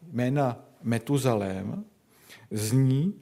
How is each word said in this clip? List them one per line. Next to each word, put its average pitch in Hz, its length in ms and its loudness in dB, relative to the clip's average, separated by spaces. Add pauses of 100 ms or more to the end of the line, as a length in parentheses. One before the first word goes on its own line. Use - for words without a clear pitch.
(120)
jména 127 540 0 (180)
Metuzalém, 113 1000 0 (680)
zní: 131 720 2